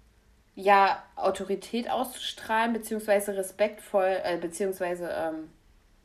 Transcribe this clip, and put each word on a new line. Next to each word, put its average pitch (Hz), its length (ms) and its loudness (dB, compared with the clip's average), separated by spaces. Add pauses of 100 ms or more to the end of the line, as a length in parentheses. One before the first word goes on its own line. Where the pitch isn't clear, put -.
(540)
ja, 196 480 6 (140)
Autorität 190 760 -2
auszustrahlen, 233 840 -2
beziehungsweise 208 640 0
respektvoll, 190 840 0
äh, 175 160 0
beziehungsweise, 175 720 -4
ähm, 311 380 -6 (560)